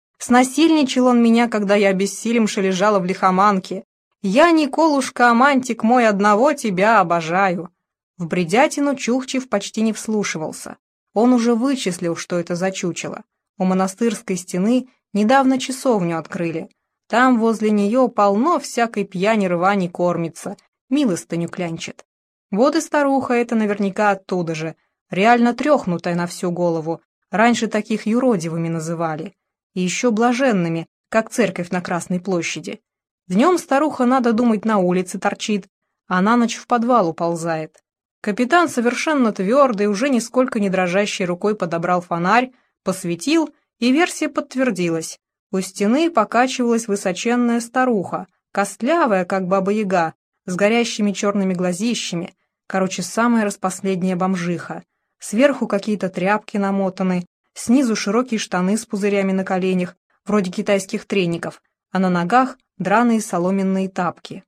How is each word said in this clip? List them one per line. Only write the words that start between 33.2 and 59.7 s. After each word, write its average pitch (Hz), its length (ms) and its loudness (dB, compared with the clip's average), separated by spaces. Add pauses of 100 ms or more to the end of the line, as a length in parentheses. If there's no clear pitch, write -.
Днем 277 320 4
старуха, 277 480 0
надо 240 260 2
думать, 220 320 2
на 220 140 0
улице 180 400 0
торчит, 202 480 -4 (400)
а 185 160 0
на 220 140 4
ночь 233 200 0
в - 100 -18
подвал 233 420 2
уползает. 165 720 -4 (380)
Капитан 247 480 2
совершенно 240 640 0
твердо 220 520 2
и - 20 2
уже 208 220 0
нисколько 254 520 0
не 202 100 0
дрожащей 185 540 0
рукой 180 320 -2
подобрал 175 440 -2
фонарь, 185 520 0 (300)
посветил, 190 720 -2 (260)
и 240 140 2
версия 311 360 0
подтвердилась. 196 920 -4 (360)
У 190 60 -2
стены 233 500 0
покачивалась 233 800 0
высоченная 233 720 -2
старуха, 233 680 -2 (240)
костлявая, 220 720 0
как 190 220 -2
баба-яга, 190 680 0 (320)
с 180 100 -4
горящими 214 560 0
черными 196 420 0
глазищами, 180 800 -4 (320)
короче, 185 360 -2
самая 226 420 0
распоследняя 190 720 -2
бомжиха. 175 640 -4 (380)
Сверху 262 480 0
какие-то 202 400 -2
тряпки 190 480 -2
намотаны, 190 680 -2 (280)
снизу 240 420 2
широкие 226 440 -2
штаны 185 380 0
с 226 80 -6
пузырями 196 460 0
на 190 140 0
коленях, 185 500 -2 (320)